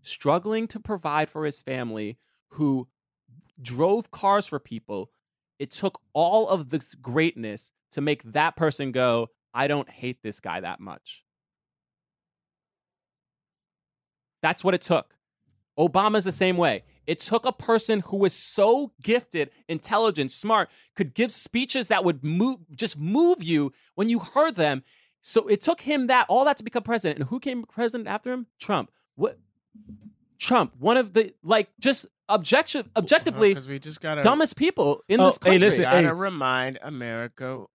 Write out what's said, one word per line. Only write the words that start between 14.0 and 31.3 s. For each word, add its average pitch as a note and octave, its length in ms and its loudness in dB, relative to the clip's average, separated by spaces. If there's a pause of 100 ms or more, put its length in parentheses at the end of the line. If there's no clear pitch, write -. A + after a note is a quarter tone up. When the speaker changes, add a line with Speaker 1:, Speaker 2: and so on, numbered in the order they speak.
Speaker 1:
That's D#3 220 -2
what F#3 100 2
it F3 80 0
took. - 340 -2 (600)
Obama's F3+ 480 2
the F#3+ 60 -2
same F#3 260 0
way. C#3 260 0 (220)
It D#3+ 140 -4
took - 260 -2
a B3+ 60 -2
person A3 500 0
who G3 160 -6
was G3 160 4
so A#3 580 2 (100)
gifted, F3+ 500 -2 (160)
intelligent, E3 640 0
smart, G#3 380 0 (260)
could D#3 180 -4
give A3+ 180 0
speeches - 560 0
that F#3+ 160 2
would D3+ 200 0
move, F#3 360 0 (160)
just C#3+ 240 -2
move C#4 420 2
you D3+ 300 0 (240)
when G#3 140 0
you A#3 100 0
heard D4+ 360 0
them. D3 280 0 (460)
So A3+ 180 4
it G3+ 120 2
took E4 220 0
him C4+ 260 -2
that, B3+ 220 4
all B3 160 4
that C#4+ 120 2
to A3+ 60 -10
become A3 200 -6
president. G3 360 -2
And C3+ 100 -4
who B3 120 -6
came B3 240 -6
president A#3 420 -6
after G#3+ 240 -6
him? B3+ 160 -8 (120)
Trump. E3+ 300 -4 (260)
What? D#3 220 -4 (1040)
Trump, A#3 400 0
one G#3 180 2
of G#3+ 160 -2
the, G#3+ 200 0 (100)